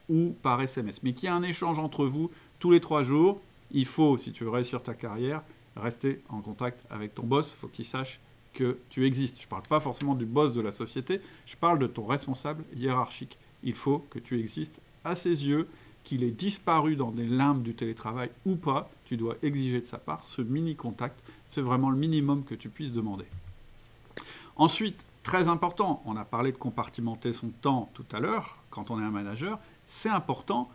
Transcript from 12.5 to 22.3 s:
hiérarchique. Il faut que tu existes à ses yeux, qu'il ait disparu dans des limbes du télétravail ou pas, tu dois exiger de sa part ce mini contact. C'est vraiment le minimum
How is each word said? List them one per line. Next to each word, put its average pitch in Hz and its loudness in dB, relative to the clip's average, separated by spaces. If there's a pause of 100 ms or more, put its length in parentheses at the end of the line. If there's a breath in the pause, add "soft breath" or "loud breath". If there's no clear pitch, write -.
hiérarchique. 127 -2 (240 soft breath)
Il 120 -4
faut 147 0
que - -12
tu 120 -4
existes - -8 (220)
à 170 -2
ses 170 0
yeux, 147 2 (360 loud breath)
qu'il 127 -2
ait 120 2
disparu 160 2
dans 123 0
des 117 -4
limbes 131 4
du 117 -4
télétravail 117 -6 (160)
ou 190 2
pas, 156 0 (140)
tu 123 -4
dois 113 -2
exiger 131 0
de 120 -14
sa - -14
part - -8
ce - -8
mini 151 -2
contact. 120 -6 (300 loud breath)
C'est 147 -4
vraiment 127 2
le 131 4
minimum 143 2